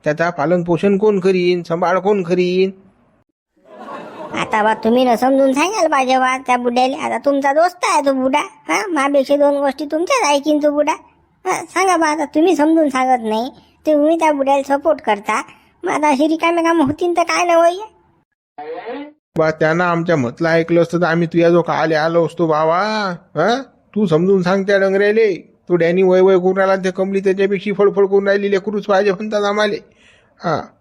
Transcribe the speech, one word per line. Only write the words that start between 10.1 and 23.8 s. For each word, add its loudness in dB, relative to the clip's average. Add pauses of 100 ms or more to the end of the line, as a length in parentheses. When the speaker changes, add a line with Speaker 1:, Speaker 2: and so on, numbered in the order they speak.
Speaker 2:
ऐकीन 0
तो 2
बुडा. 0 (520)
हा, -4
सांगा 0
बा, 2
आता -2
तुम्ही 2
समजून 2
सांगत 0
नाही, -2 (360)
तुम्ही 2
त्या 2
बुड्याला 0
सपोर्ट 0
करता, -4 (420)
मग -4
आता 0
अशी 2
रिकामे 0
कामं 2
होतीन -2
तर 0
काय -2
नाही 2
होई? 2 (1600)
Speaker 1:
बा, 0
त्यानं -2
आमच्या -2
म्हटलं -4
ऐकलं 2
असतं -2
तर 2
आम्ही 0
तुझ्या 2
जो 4
काले -2
आलो 0
असतो -2
बाबा. 0 (540)
हा, 0 (340)